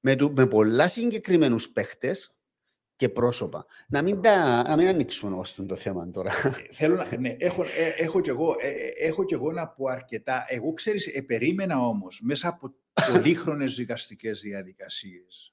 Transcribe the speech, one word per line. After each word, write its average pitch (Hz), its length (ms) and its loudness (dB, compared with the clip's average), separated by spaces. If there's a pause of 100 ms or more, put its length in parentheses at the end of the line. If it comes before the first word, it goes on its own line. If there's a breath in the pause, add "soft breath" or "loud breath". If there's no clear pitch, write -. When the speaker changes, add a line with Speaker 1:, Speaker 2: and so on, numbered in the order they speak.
Speaker 1:
με 135 160 2
του-, 143 200 2
με 131 100 8
πολλά 113 420 4
συγκεκριμένους 180 800 2
παίχτες - 680 -4 (600)
και 127 120 0
πρόσωπα. 117 580 -2 (220 soft breath)
Να 147 140 0
μην 190 180 0
τα, 170 480 6
να 156 80 2
μην 170 100 6
ανοίξουμε 143 460 0
όμως 92 220 -6
το 95 200 -6
θέμα 90 360 -6
τώρα. 92 200 -6 (140)
Speaker 2:
Ε, - 300 -4
θέλω 156 220 2
να, 165 240 -4
ναι, 123 180 -4
έχω, 180 240 -2
ε, 165 400 -2
έχω 165 180 0
κι 156 100 -2
εγώ, 147 300 0
ε, 123 80 -2
ε, 139 380 -4
έχω 160 180 0
κι 180 100 -2
εγώ 143 180 -2
να 165 160 -6
πω - 180 -8
αρκετά. 127 640 -4
Εγώ, 127 240 -4
ξέρεις, 202 340 -4
ε, - 160 -6
περίμενα 151 640 0
όμως, 101 360 -4
μέσα 139 260 -2
από 139 260 -10 (180)
Speaker 1:
<coughs> - 200 2
Speaker 2:
πολύχρονες 143 600 2
δικαστικές 110 680 -8
διαδικασίες 95 1120 -14